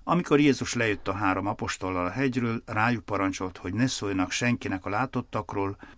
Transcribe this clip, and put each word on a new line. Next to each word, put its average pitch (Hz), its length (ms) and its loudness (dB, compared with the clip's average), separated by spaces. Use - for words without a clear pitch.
Amikor 170 360 4
Jézus 135 340 4
lejött 110 340 0
a 98 60 0
három 98 340 0
apostollal 92 580 -2
a 90 40 -2
hegyről, 120 560 0
rájuk 110 400 0
parancsolt, 95 520 -2
hogy 92 160 -6
ne 120 140 2
szóljanak 95 440 -2
senkinek 104 540 -2
a 92 40 -6
látottakról, 104 880 -2